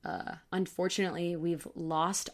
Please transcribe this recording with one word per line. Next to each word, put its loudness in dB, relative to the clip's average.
uh, -4
unfortunately 0
we've 0
lost 2